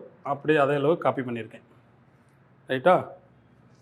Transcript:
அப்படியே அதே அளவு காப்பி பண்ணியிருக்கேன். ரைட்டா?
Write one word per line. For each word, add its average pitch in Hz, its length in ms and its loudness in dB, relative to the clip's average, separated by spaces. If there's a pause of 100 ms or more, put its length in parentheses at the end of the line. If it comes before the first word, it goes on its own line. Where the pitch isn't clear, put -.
(260)
அப்படியே 143 340 0
அதே 139 160 2
அளவு 143 220 2
காப்பி 139 240 -2
பண்ணியிருக்கேன். 117 440 -10 (1040)
ரைட்டா? 139 260 4 (880)